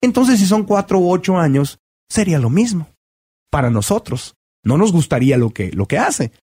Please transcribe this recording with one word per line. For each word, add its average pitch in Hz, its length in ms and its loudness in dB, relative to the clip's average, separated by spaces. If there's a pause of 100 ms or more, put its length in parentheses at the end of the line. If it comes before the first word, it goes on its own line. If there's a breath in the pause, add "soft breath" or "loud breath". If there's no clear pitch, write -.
entonces 254 380 2
si 196 60 4
son 208 180 2
cuatro 202 360 0
u 175 120 2
ocho 185 260 0
años, 143 420 0 (300)
sería 190 300 0
lo 120 100 0
mismo 185 380 0 (640)
para 131 180 0
nosotros. 123 640 -4 (280)
No 127 140 0
nos 208 140 2
gustaría 135 460 2
lo 117 140 0
que, 95 200 -8
lo 98 140 -4
que 139 120 -2
hace, 185 340 -4 (160)